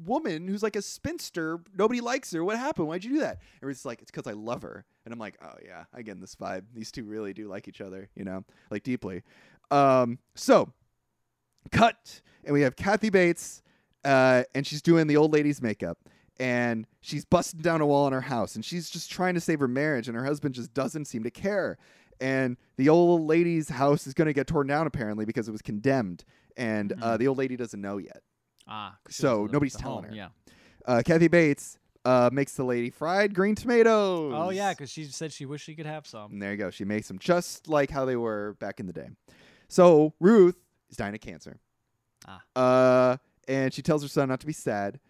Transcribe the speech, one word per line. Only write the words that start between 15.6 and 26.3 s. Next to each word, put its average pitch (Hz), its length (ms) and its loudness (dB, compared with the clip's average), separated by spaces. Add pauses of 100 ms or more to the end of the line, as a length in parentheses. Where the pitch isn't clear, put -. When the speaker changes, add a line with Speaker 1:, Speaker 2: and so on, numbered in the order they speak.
Speaker 1:
makeup, 101 360 -4 (420)
and 120 480 -2 (140)
she's - 240 -10
busting 170 360 0
down 165 200 0
a 147 40 2
wall 143 220 4
in 135 60 -2
her 131 80 -2
house, 123 340 -4
and 110 100 -10
she's 170 240 -8
just - 220 -12
trying 180 220 -2
to 175 80 -2
save 160 180 -2
her 139 80 2
marriage, 131 400 -2
and 117 100 -8
her 127 80 -6
husband 143 300 -4
just 120 180 -10
doesn't 139 320 -6
seem 113 180 -8
to 120 80 -6
care. 185 460 -4 (440)
And 131 360 -2 (200)
the 135 120 6
old 170 320 6
lady's 165 480 0
house 143 380 2
is 131 60 -10
gonna 156 200 2
get 135 140 -2
torn 147 200 0
down, 151 200 0
apparently, 107 380 -6
because 113 240 -4
it - 20 -8
was 107 100 -10
condemned, 107 600 -2 (320)